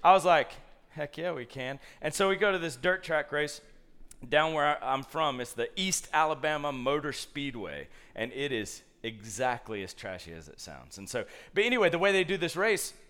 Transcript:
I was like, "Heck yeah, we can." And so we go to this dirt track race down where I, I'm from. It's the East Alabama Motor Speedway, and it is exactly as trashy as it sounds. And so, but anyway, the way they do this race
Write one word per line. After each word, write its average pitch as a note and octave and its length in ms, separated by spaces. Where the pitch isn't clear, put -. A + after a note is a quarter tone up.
I F3 100
was F#3+ 120
like, E3 280
"Heck D3+ 280
yeah, E3+ 140
we B2+ 120
can." C3 340
And D3+ 140
so G3 160
we G3 60
go G3+ 140
to F#3 80
this D#3+ 180
dirt F3+ 260
track E3 280
race D3 300
down D#3 280
where D3 280
I, C3 120
I'm C3+ 80
from. C#3+ 400
It's A#2 100
the A#2 160
East F#3 360
Alabama D3+ 580
Motor C#3+ 400
Speedway, G#2+ 760
and A#2 180
it C#3 200
is G#2+ 300
exactly A2 800
as F#2 100
trashy F2+ 400
as D#2+ 160
it - 120
sounds. C#2+ 360
And G2 100
so, A2+ 200
but G3+ 120
anyway, A#3 260
the E3+ 80
way G3 120
they F#3+ 140
do F3+ 140
this E3 180
race G3+ 380